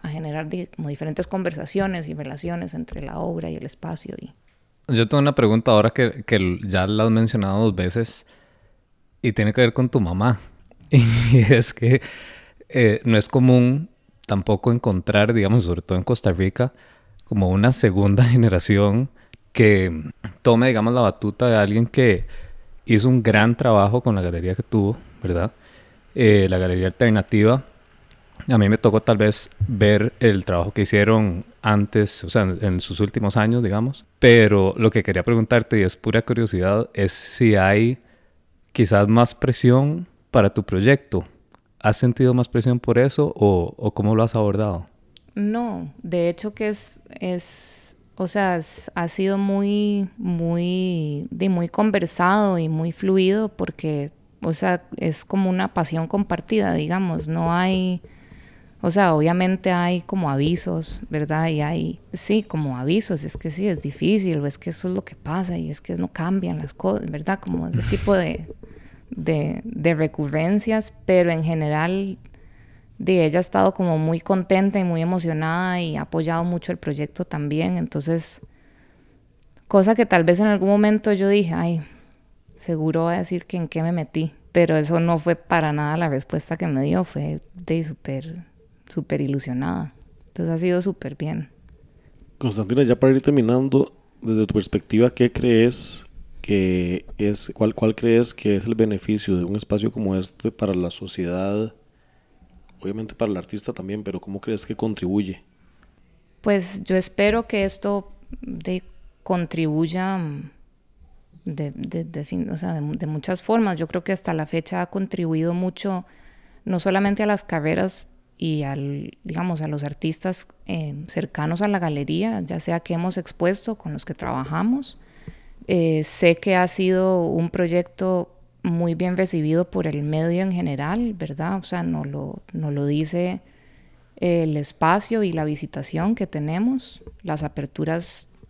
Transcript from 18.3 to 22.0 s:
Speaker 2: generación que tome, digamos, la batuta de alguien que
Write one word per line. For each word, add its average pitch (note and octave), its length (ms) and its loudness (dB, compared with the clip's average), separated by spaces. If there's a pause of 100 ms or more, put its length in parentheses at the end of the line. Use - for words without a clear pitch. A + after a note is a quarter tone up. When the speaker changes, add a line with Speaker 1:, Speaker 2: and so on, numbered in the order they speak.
Speaker 2:
generación G#2 760 4 (440)
que F#2 520 4 (380)
tome, A#2+ 260 4
digamos, A2+ 260 2
la B2+ 60 2
batuta G#2+ 500 0
de A2+ 60 4
alguien G#2 300 2
que A2+ 400 2 (600)